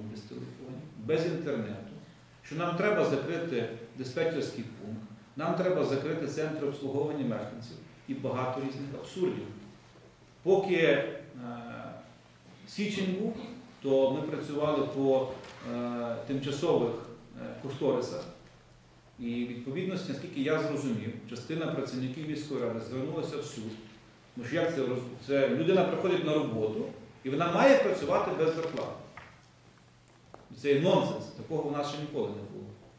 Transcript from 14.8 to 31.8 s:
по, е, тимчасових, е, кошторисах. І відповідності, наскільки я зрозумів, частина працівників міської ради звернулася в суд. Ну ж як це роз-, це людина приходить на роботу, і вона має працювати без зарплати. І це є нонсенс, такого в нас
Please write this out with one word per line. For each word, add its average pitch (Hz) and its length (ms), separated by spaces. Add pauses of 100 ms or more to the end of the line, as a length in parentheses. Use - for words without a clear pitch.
по, 131 420 (460)
е, 120 420 (100)
тимчасових, 139 640 (500)
е, 117 200
кошторисах. 120 600 (1000)
І 120 240
відповідності, 135 640
наскільки 139 300
я 156 200
зрозумів, 131 500 (180)
частина 160 360
працівників 131 640
міської 139 320
ради 113 200
звернулася 147 560
в - 80
суд. 110 280 (640)
Ну 120 80
ж 123 100
як 170 200
це 139 60
роз-, - 460
це 139 220
людина 165 360
приходить 175 400
на 151 100
роботу, 113 500 (400)
і 131 60
вона 170 220
має 240 260
працювати 185 600
без 160 160
зарплати. 160 380 (1600)
І - 100
це 143 140
є 143 60
нонсенс, - 440
такого 147 440
в 143 40
нас 143 160